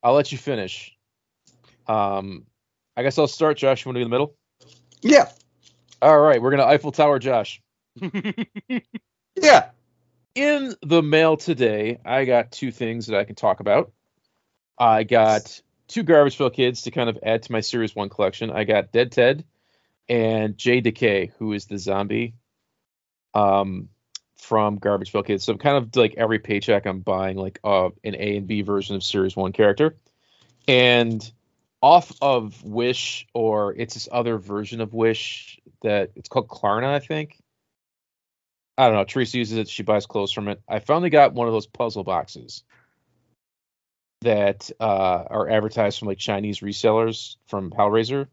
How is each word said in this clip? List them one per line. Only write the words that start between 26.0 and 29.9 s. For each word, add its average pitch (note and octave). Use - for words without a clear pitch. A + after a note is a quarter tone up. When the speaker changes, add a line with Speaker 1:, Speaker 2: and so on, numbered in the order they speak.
Speaker 1:
every A2
paycheck G2+
I'm F#2
buying, F#2+
like, F#2+
uh, F#2+
an G#2+
A G#2
and G2
B G#2
version G2
of F#2+
Series F#2+
one F#2+
character. A2